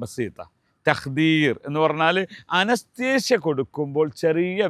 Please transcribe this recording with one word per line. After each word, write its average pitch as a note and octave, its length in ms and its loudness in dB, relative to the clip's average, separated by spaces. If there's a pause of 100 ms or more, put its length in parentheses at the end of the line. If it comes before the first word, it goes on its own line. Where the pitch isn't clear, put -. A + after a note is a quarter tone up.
ബസീത്ത. A#2 380 -8 (500)
തഹ്ദീർ D3+ 640 2 (140)
എന്ന് D3 160 -4
പറഞ്ഞാൽ D#3+ 340 2 (420)
അനസ്തേഷ്യ B3 760 0 (100)
കൊടുക്കുമ്പോൾ C#3+ 640 -2 (140)
ചെറിയ F3 480 0